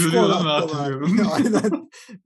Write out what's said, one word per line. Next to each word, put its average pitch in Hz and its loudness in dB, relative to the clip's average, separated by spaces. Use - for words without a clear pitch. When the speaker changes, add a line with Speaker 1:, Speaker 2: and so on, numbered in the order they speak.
Speaker 1:
Görüyorum 202 2
Speaker 2:
gol - -2
Speaker 1:
ve 156 -2
Speaker 2:
attılar. 151 -2
Speaker 1:
hatırlıyorum. 175 0
Speaker 2:
<laughs> 160 -2
Aynen. 226 -2